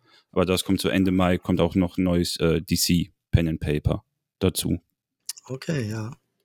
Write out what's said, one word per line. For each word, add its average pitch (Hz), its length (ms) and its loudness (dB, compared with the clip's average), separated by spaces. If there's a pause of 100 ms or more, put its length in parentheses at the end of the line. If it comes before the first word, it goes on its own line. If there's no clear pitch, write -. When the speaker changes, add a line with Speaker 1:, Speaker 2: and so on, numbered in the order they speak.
(320)
Speaker 1:
aber 92 120 2
das 90 200 0
kommt 95 160 0
so - 80 -2
Ende 95 240 2
Mai, 90 260 2
kommt 90 220 -2
auch 85 140 0
noch 90 240 0
ein 92 60 2
neues, 87 340 0
äh, 82 220 2
D 82 160 -2
C 87 360 0 (180)
Pen 82 180 2
and 80 120 -4
Paper - 440 -2 (340)
dazu. 90 420 -2 (680)
Speaker 2:
Okay, 135 420 -6
ja. 110 220 -8 (340)